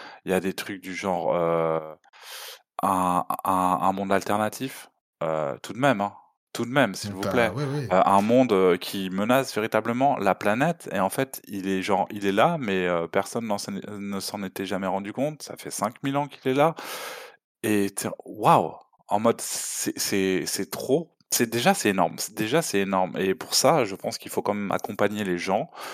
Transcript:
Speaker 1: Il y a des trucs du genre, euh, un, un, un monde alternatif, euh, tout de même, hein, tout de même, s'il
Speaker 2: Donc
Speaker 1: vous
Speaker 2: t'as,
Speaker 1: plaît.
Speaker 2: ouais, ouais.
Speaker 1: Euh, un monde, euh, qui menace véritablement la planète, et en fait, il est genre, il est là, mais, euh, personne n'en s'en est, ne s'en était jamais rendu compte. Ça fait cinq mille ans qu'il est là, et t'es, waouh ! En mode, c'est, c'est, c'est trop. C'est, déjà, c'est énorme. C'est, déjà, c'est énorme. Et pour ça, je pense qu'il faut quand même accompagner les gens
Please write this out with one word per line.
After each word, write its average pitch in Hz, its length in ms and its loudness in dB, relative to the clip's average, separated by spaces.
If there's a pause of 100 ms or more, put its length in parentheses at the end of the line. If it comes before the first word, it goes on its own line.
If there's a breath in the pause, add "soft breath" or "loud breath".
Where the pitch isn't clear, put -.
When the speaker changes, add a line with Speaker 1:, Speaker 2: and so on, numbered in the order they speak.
(260 loud breath)
Speaker 1:
Il 87 60 -2
y - 20 2
a 92 60 4
des 90 140 -4
trucs 95 280 -8
du 92 140 -10
genre, 87 400 0
euh, 82 440 2 (1040 loud breath)
un, 92 440 2 (180)
un, 92 380 2
un 95 120 4
monde 98 180 -2
alternatif, 107 800 -2 (340)
euh, 78 380 -2
tout - 120 -12
de 110 60 -10
même, 127 220 2
hein, 101 140 -4 (420)
tout 117 80 -2
de 120 60 -8
même, 120 240 4
s'il 104 160 -8
Speaker 2:
Donc 95 40 -8
Speaker 1:
vous 92 60 -6
Speaker 2:
t'as, 101 120 -2
Speaker 1:
plaît. 117 200 2
Speaker 2:
ouais, 143 120 -4
ouais. 135 280 -4
Speaker 1:
Euh, 92 100 6
un 98 200 6
monde, 120 280 4
euh, 92 260 6
qui 95 340 -4
menace 120 420 2
véritablement 117 640 2
la 98 160 4
planète, 147 580 0
et 95 80 -2
en 95 120 4
fait, - 360 -4
il 98 200 -6
est 95 160 0
genre, 98 260 0
il 101 160 -6
est 98 60 2
là, 117 280 4
mais, 95 280 0
euh, 85 200 0
personne 113 380 -2
n'en 104 140 -2
s'en 101 160 -8
est, - 120 -8
ne 101 320 -6
s'en 101 220 -8
était 98 240 -6
jamais 95 220 -4
rendu 98 260 -4
compte. 147 300 -6
Ça - 120 -12
fait - 140 -12
cinq - 320 -6
mille 139 160 -2
ans 143 100 -2
qu'il - 240 -6
est 131 40 2
là, 156 180 4 (920 loud breath)
et 101 280 2
t'es, - 180 -6 (160)
waouh ! 104 480 4 (340)
En 101 120 0
mode, 113 220 2
c'est, - 560 -6
c'est, 95 500 2
c'est - 240 -4
trop. - 440 -2 (160)
C'est, 120 180 2
déjà, 120 260 4
c'est - 140 0
énorme. 87 280 2
C'est, - 180 -8
déjà, 110 280 0
c'est - 160 0
énorme. 92 380 0
Et 95 180 2
pour - 180 -10
ça, 139 320 4
je 98 100 -6
pense 113 220 -8
qu'il - 140 -14
faut 104 100 -2
quand 104 140 0
même 101 160 -4
accompagner 104 540 -2
les 90 120 -2
gens 95 320 -2 (240 loud breath)